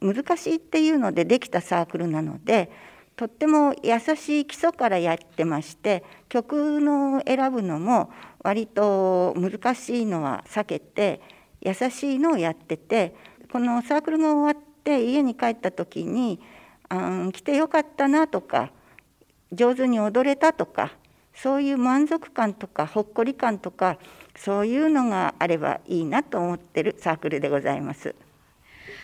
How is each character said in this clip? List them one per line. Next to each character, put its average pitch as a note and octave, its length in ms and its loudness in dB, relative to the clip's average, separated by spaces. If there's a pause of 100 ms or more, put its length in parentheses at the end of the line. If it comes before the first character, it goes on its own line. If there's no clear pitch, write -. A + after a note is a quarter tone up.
難 G#3+ 360 0
し D#4 140 -4
い D#4+ 60 0
っ - 20 0
て D#4+ 220 -2
い D#4 100 4
う D#4 80 4
の G#3 140 0
で E3+ 120 2
で A3+ 160 4
き - 80 -14
た F3 120 -2
サ F3 220 0
ー E3 40 -4
ク - 120 -6
ル F3 80 -4
な D#3 160 -2
の D#3 220 -6
で、 G3 260 2 (460)
と A#3+ 80 -8
っ A3 40 -4
て - 180 -2
も D4 360 4
優 A3+ 160 2
し D4+ 420 -2
い C#4+ 60 -2
基 - 60 -14
礎 - 180 0
か A#3+ 200 0
ら F#3 80 2
や E3+ 160 0
っ E3+ 40 -4
て - 260 -4
ま D#3 180 -2
し - 140 -14
て、 G3 280 -2 (240)
曲 D4 520 -2
の C#4 460 2
選 C4 240 2
ぶ B3 120 -2
の D#3+ 180 -2
も A3 300 2 (320)
割 G#3 260 -2
と F#3+ 680 2
難 F#3+ 380 -2
し A#3+ 280 -4
い A3 40 -2
の F3 160 -2
は C3+ 240 -4
避 G#3 180 -4
け D#3 140 -4
て、 - 420 -2 (400)
優 F#3+ 140 -2
し C4 420 -2
い - 40 -2
の E4 120 2
を B3+ 60 2
や E3 140 0
っ - 20 -4
て - 220 -8
て、 F#3 380 -2 (360)
こ B3 80 -4
の A#3+ 240 0
サ C#4+ 140 0
ー D4+ 60 0
ク D#4+ 100 -4
ル D#4 60 0
が D#4 140 4
終 D4 220 2
わ D4 60 -20
っ - 40 -20 (200)
て C#4+ 180 2
家 C4 220 2
に A#3+ 100 0
帰 - 120 -2
っ A#3 100 0
た F#3 160 -4
時 E3+ 320 -6
に、 G#3 340 -2 (500)
「あ F#3 80 -4
ー、 F#3 360 -2
来 - 80 -12
て C#4+ 160 0
よ D#4 100 2
か D#4 140 2
っ D4+ 60 0 (100)
た C#4 100 2
な」 D4+ 220 4
と - 140 -4
か、 - 280 -2 (800)
「上 A#3+ 240 2
手 B3+ 140 0
に A#3+ 100 2
踊 G#3+ 300 2
れ C#4 80 2
た」 D#4+ 180 4
と - 120 -4
か、 - 260 -4 (420)
そ C4+ 220 -2
う C#4+ 60 0
い C#4 100 0
う C#4 60 0
満 B3+ 280 2
足 D#4+ 240 -4
感 A3 220 -2
と - 160 -12
か - 180 -4
ほ G#3+ 140 -2
っ G#3 40 2
こ A3+ 200 -2
り C4 100 -4
感 A3+ 240 -2
と - 120 -8
か、 F#3 280 -2 (380)
そ G3+ 240 -2
う G#3 60 0
い A#3+ 120 0
う D#4 120 2
の C#4 140 2
が F#3 340 -2
あ E3+ 80 0
れ E3+ 100 2
ば D3 300 -2
い F3 140 -2
い E3 40 -2
な G3 180 -2
と A#3 160 -4
思 F3 160 -2
っ E3+ 40 -8
て - 240 -6
る G#3 160 -2
サ E3+ 140 -2
ー D#3 40 -2
ク D#3+ 140 -6
ル D3 100 -2
で D3 80 0
ご C#3+ 120 0
ざ C#3 140 -2
い C#3+ 60 -6
ま C#3+ 140 -8
す。 - 200 -10 (880)